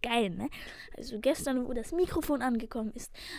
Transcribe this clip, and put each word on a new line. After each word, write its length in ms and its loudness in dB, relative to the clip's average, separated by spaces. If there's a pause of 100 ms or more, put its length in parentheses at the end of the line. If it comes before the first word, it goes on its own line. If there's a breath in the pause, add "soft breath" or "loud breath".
Geil, 300 2
ne? 180 -2 (480 loud breath)
Also 240 -6
gestern, 480 2
wo 60 -2
das 180 -4
Mikrofon 480 4
angekommen 520 0
ist, 200 -10 (260 loud breath)